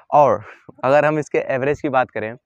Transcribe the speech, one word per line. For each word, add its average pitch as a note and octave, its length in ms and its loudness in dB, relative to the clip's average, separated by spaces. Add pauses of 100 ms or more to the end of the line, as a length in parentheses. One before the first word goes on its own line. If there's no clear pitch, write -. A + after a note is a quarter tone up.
और A#2 340 2 (400)
अगर C#3+ 220 2
हम D#3 140 0
इसके D3+ 180 -6 (120)
average C3+ 320 -4
की D3+ 80 -6
बात B2+ 220 -2
करें A2 240 -8 (100)